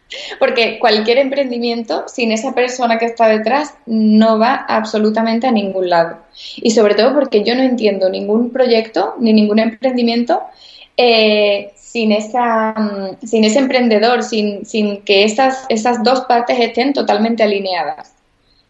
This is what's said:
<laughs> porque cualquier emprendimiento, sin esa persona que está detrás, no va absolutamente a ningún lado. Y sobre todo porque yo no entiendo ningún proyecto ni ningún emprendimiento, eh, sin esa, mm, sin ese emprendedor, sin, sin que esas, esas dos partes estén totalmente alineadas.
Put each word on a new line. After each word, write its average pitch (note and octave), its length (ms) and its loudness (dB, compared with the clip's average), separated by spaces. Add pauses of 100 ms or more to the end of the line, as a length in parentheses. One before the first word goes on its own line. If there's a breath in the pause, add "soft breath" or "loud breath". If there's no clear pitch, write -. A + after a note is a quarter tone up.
(120)
<laughs> - 280 -14
porque A#3+ 380 0
cualquier A3 400 2
emprendimiento, A#3+ 920 -2
sin A#3 240 -4
esa A3 220 -4
persona A#3+ 460 0
que A#3 60 0
está A#3 240 2
detrás, A3+ 440 0 (140)
no A3 500 4
va B3+ 300 0
absolutamente A3+ 800 -2
a B3+ 40 0
ningún F#3+ 380 -2
lado. E3+ 300 0 (380 loud breath)
Y - 120 0
sobre G#3+ 240 4
todo A#3 220 2
porque A#3 280 2
yo A#3 120 -2
no C4 80 0
entiendo G#3 460 0
ningún G#3 420 -2
proyecto A#3 680 0
ni A3+ 140 2
ningún G#3 240 4
emprendimiento, A#3+ 840 0 (560 loud breath)
eh, G#3+ 760 2
sin A3 360 -4
esa, A3 680 -2
mm, G3+ 480 -6
sin A3 200 0
ese G#3+ 140 2
emprendedor, A#3+ 600 2
sin, G#3 460 -4
sin G#3 340 -4
que G3+ 220 2
esas, C4 460 0
esas A3+ 340 0
dos B3+ 220 2
partes B3 340 0
estén A#3 340 0
totalmente A3 480 0
alineadas. F#3 680 -4 (580)